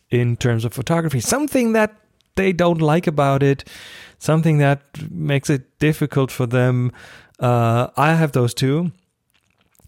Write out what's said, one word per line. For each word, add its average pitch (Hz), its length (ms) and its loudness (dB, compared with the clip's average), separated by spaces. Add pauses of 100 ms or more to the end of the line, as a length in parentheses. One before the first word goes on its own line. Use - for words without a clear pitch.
(120)
in 120 260 0
terms 117 260 0
of 120 100 -6
photography, 156 460 -2
something 254 540 -2
that 214 220 0 (400)
they 190 180 0
don't 170 280 0
like 160 260 2
about 139 340 0
it, 139 260 0 (520)
something 156 400 2
that 139 220 2 (280)
makes 147 400 -4
it 135 300 -4
difficult 143 500 0
for - 160 -4
them. 123 460 0 (480)
Uh, 120 480 0 (100)
I 151 160 2
have 160 200 0
those 120 200 0
too. 147 380 -2 (960)